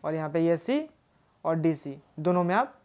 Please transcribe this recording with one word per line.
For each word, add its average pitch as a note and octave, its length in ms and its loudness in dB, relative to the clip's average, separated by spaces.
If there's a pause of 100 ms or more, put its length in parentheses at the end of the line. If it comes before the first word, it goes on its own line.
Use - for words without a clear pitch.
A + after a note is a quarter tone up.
और D#3 100 -2
यहाँ D#3 160 -4
पे E3 160 2
एसी E3+ 340 2 (640)
और E3 120 2
डीसी D3+ 400 -2 (240)
दोनों F3+ 240 2
में F3 100 0
आप A#3+ 200 0 (100)